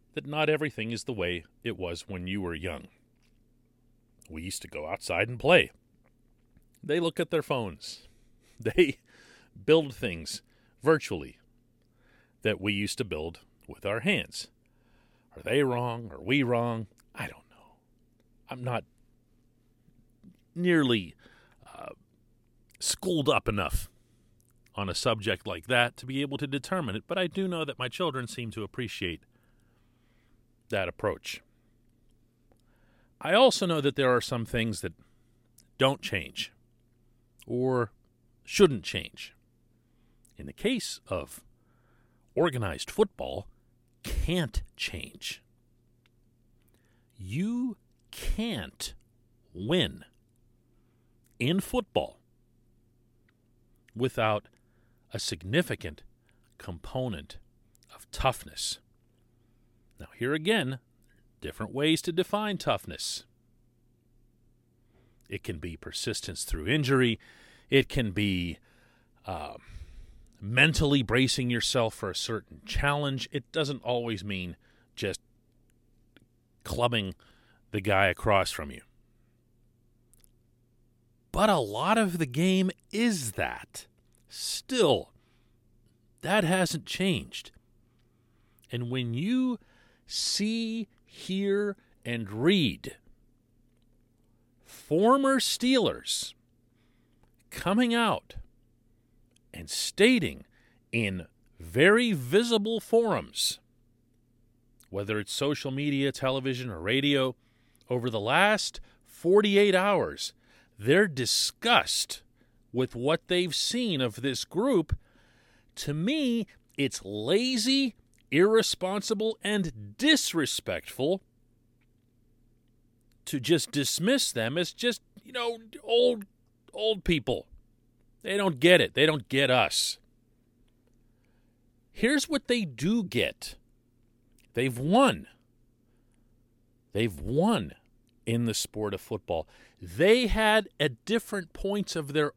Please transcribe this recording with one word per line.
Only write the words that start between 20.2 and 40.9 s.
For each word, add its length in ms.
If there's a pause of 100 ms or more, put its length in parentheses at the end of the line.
nearly, 580 (580)
uh, 180 (880)
schooled 480
up 200
enough 400 (840)
on 140
a 80
subject 500
like 220
that 300
to 60
be 160
able 180
to 100
determine 480
it, 100
but 100
I 120
do 180
know 180
that 140
my 80
children 400
seem 240
to 140
appreciate 580 (1500)
that 180
approach. 540 (1800)
I 140
also 320
know 140
that 140
there 180
are 80
some 240
things 360
that 140 (840)
don't 240
change 480 (960)
or 460 (520)
shouldn't 380
change. 520 (1040)
In 80
the 80
case 520